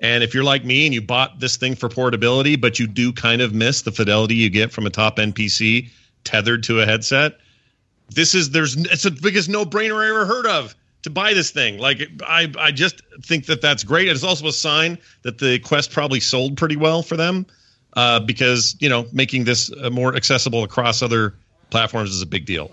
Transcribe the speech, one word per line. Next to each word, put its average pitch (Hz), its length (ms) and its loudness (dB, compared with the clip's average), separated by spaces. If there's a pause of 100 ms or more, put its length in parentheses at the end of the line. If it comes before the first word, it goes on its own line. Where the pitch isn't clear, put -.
And 120 240 2
if 123 100 -4
you're 135 80 2
like 139 220 2
me 131 200 2
and 147 80 2
you 117 80 -2
bought 123 380 -2
this 127 180 -2
thing 131 200 -2
for 120 120 -4
portability, 127 680 2
but 120 240 0
you 113 80 0
do 120 240 0
kind 117 280 0
of 113 140 0
miss 117 280 0
the 113 100 -4
fidelity 107 420 2
you 113 160 4
get 107 220 0
from 110 120 -6
a 101 60 -2
top-end 107 460 0
P 107 120 -2
C 113 420 0 (340)
tethered 113 400 0
to 113 160 2
a 110 40 4
headset, 135 540 2 (760)
this 160 220 2
is, 156 160 2
there's, 147 240 0
it's 175 300 0
the 190 80 2
biggest 180 360 0
no-brainer 208 560 -2
I 214 40 2
ever 214 180 0
heard 233 200 -2
of 147 280 0 (280)
to - 80 -8
buy 202 240 2
this 175 180 0
thing. 113 260 -2
Like, 127 240 0 (240)
I, 160 320 0
I 151 140 2
just 165 280 -2 (240)
think 165 220 -2
that 160 160 -2
that's 143 220 2
great. 170 240 2
It's 143 160 0
also 156 240 -2
a 147 40 -4
sign 160 460 0 (240)
that 123 160 -8
the 127 220 2
Quest - 320 -2
probably 139 260 -2
sold 135 380 -2
pretty 156 180 0
well 160 280 2
for 165 140 -6
them, 180 300 0 (460)
uh, 120 260 2
because, 120 640 0
you 147 80 0
know, 120 240 0
making 131 320 -2
this, 117 280 0
uh, 131 160 -6
more 127 280 0
accessible 117 480 0
across 117 360 0
other 113 340 0 (360)
platforms 113 400 0
is 95 100 -4
a 90 60 -6
big 82 180 -6
deal. 78 280 -6